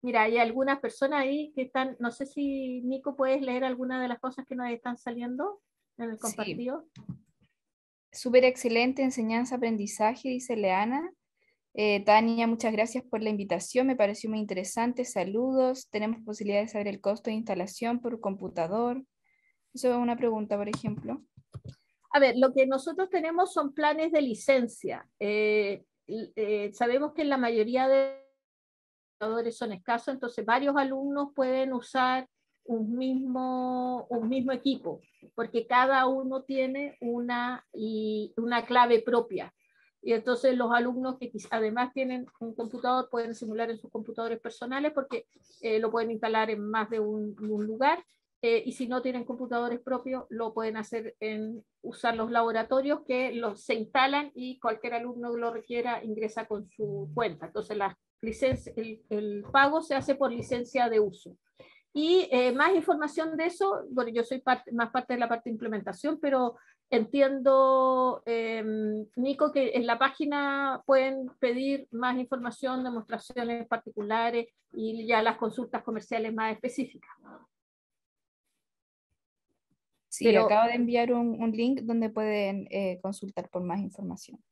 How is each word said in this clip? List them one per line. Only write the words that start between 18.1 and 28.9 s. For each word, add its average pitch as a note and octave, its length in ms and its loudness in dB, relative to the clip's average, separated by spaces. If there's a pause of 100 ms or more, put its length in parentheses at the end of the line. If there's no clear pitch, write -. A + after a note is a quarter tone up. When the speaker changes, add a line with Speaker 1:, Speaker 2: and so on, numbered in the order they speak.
Speaker 2:
computador? G3 840 -2 (680)
Eso B3+ 180 0
es A#3+ 60 2
una A#3+ 200 0
pregunta, A3 400 0
por G3+ 120 -4
ejemplo. A3 520 -6 (920)
Speaker 1:
A D4 80 8
ver, B3+ 160 6
lo B3+ 180 6
que C4 140 6
nosotros D#4+ 420 -2
tenemos E4+ 420 0
son C#4+ 220 -2
planes D#4 380 2
de D4+ 100 6
licencia. A#3+ 840 0 (100)
Eh, G#3 640 0 (240)
eh, G#3 680 -4
sabemos C4+ 380 0
que D#4+ 120 -2
la C#4 140 2
mayoría A#3+ 500 2
de C4+ 340 4 (960)